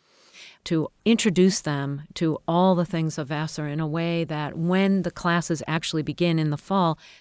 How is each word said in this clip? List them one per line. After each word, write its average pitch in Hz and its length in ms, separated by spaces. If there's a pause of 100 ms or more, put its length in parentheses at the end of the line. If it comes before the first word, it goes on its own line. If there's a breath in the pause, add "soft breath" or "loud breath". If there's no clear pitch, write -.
(640 loud breath)
to 160 240 (160)
introduce 190 560
them 143 400 (140)
to 160 300
all 180 300
the 175 80
things 160 340
of 143 120
Vassar 151 400
in 147 100
a 156 80
way 165 380
that 151 320
when 190 460
the 170 80
classes 170 540
actually 160 360
begin 165 360
in 156 120
the 147 80
fall, 180 420 (220 loud breath)